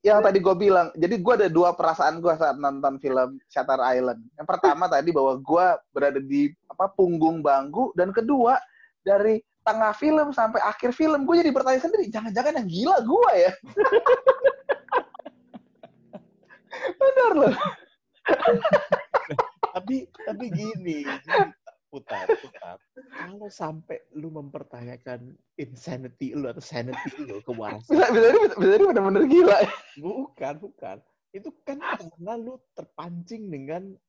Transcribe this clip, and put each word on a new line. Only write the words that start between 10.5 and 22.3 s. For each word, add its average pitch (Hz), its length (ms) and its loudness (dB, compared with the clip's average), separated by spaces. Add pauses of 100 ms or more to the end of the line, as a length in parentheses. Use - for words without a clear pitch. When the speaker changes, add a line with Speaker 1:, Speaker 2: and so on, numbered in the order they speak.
Speaker 1:
akhir 214 320 -2
film 311 300 0
gue 339 140 0
jadi 339 140 4
bertanya 262 300 0
sendiri, 349 280 -2
jangan-jangan 226 480 -4
yang 226 120 -4
gila 247 320 0
gue 359 380 4
ya? - 140 4 (100)
<laughs> - 100 -20 (3250)
Bener 523 420 4
loh. 277 180 4 (2250)
Speaker 2:
Tapi, 196 240 -6 (220)
tapi 226 300 -10
gini, 180 540 -8
gini, 139 400 -2 (440)
Putar, - 400 -12
Putar. 95 500 -4 (360)